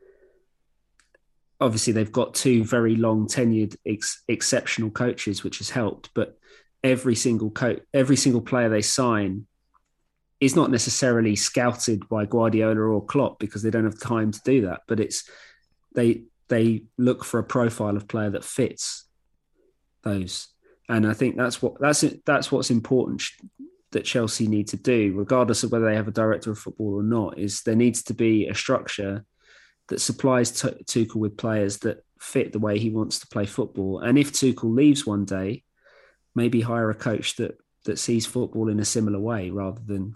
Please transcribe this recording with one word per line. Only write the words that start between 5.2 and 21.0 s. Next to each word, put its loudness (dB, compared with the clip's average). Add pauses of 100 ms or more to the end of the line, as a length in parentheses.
which -8
has -10
helped, -4
but -4 (480)
every 2
single 0
co-, -2 (140)
every 4
single 2
player 0
they 2
sign 0 (920)
is 4
not 4
necessarily 2
scouted 0
by -2
Guardiola 2
or 0
Klopp, 0
because -8
they 0
don't 2
have -2
time -2
to -12
do 2
that. -8
But -2
it's, -6 (680)
they, 2 (240)
they 2 (160)
look 2
for -2
a -6
profile 0
of -6
player -2
that -6
fits -6 (960)
those. -6 (400)
And 2